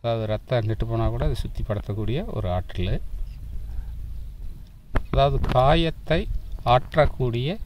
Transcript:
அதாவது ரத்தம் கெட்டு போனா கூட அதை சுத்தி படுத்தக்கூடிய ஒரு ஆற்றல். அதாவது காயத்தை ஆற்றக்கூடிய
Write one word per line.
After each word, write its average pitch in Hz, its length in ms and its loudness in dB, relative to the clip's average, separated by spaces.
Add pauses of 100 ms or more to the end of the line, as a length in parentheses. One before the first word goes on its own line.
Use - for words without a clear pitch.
அதாவது 113 240 -2
ரத்தம் 107 420 -2
கெட்டு 113 200 0
போனா 113 220 2
கூட 120 160 -2
அதை - 100 2
சுத்தி - 280 -4
படுத்தக்கூடிய 107 640 -2
ஒரு 107 240 -4
ஆற்றல். 90 460 0 (2250)
அதாவது 139 280 6 (200)
காயத்தை 156 640 4 (440)
ஆற்றக்கூடிய 123 1000 2